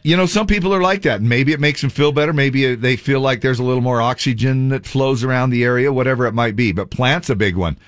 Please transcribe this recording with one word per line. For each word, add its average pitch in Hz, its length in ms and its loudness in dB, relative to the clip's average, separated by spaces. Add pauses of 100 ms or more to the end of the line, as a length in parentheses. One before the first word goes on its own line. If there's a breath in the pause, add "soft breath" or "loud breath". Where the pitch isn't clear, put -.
you 156 120 2
know, 180 120 2
some 208 200 0
people 196 280 0
are 185 60 0
like 190 200 0
that. 110 200 0
Maybe 123 320 2
it 147 60 -2
makes 147 220 0
them 139 80 -2
feel 147 240 2
better. 151 200 0
Maybe 135 420 0
they 123 220 0
feel 135 220 -2
like 131 220 0
there's 127 180 0
a 123 40 -2
little 127 180 0
more 123 200 0
oxygen 131 680 0
that 135 160 -4
flows 135 380 0
around 127 260 0
the 120 140 2
area, 123 280 2
whatever 127 360 0
it 107 60 -4
might 117 220 0
be. 117 160 2
But 92 200 -4
plants, 135 380 0
a 120 60 0
big 98 220 0
one. 85 200 -2 (100)